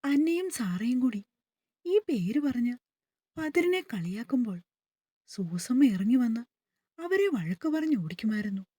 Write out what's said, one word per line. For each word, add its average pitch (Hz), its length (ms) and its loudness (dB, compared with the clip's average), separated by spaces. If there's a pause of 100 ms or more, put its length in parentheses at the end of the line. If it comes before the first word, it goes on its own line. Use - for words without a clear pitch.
അന്നയും 330 440 2
സാറയും 226 500 -2
കൂടി 226 260 0 (600)
ഈ 370 140 4
പേര് 240 400 0
പറഞ്ഞ് 247 380 0 (600)
ഭദ്രനെ 349 440 0
കളിയാക്കുമ്പോൾ 208 800 -4 (680)
സൂസമ്മ 190 580 2
ഇറങ്ങി 208 300 4
വന്ന് 233 260 2 (600)
അവരെ 381 260 2
വഴക്ക് 190 400 -2
പറഞ്ഞ് 311 300 0
ഓടിക്കുമായിരുന്നു. 196 680 -4 (140)